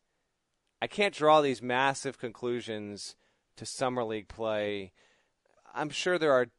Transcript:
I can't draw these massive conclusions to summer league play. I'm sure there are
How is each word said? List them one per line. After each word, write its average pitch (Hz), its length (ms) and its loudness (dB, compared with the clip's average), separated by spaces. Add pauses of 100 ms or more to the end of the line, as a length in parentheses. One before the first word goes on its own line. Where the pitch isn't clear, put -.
(840)
I 120 40 -2
can't 202 280 -2
draw 151 260 8
these 131 220 0
massive 131 560 0
conclusions 110 960 -8 (400)
to - 80 -14
summer 127 400 -4
league 110 240 -6
play. 104 640 -4 (840)
I'm 147 140 -4
sure 180 300 0
there 156 160 4
are 123 140 4 (100)